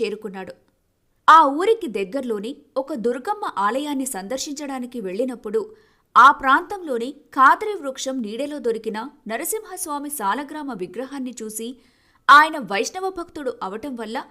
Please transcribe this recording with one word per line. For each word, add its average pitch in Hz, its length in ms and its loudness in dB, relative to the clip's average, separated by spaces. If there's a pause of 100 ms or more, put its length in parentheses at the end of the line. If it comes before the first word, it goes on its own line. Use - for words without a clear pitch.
చేరుకున్నాడు. 202 520 -8 (760)
ఆ 311 160 12
ఊరికి 359 420 2
దగ్గర్లోని 214 720 -6 (200)
ఒక 262 180 -4
దుర్గమ్మ 262 640 -4
ఆలయాన్ని 269 480 -2
సందర్శించడానికి 262 920 -8
వెళ్ళినప్పుడు 214 760 -4 (420)
ఆ 254 140 12
ప్రాంతంలోని 285 800 0
ఖాద్రి 349 640 4
వృక్షం 269 480 -6
నీడలో 277 360 -6
దొరికిన 226 500 -4 (200)
నరసింహస్వామి 330 840 -8
సాలగ్రామ 277 600 -4
విగ్రహాన్ని 247 720 -10
చూసి, 220 340 -10 (540)
ఆయన 311 280 8
వైష్ణవ 320 520 -4
భక్తుడు 339 520 -8
అవటం 226 340 -10
వల్ల 226 340 -8